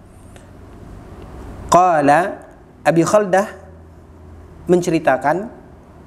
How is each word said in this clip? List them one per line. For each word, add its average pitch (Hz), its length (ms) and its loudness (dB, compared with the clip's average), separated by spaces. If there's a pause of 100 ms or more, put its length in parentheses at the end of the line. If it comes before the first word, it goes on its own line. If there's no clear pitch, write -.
(1700)
Qala, 165 480 4 (640)
Abi 165 160 2
Khaldah 196 480 2 (1200)
menceritakan, 165 800 0 (580)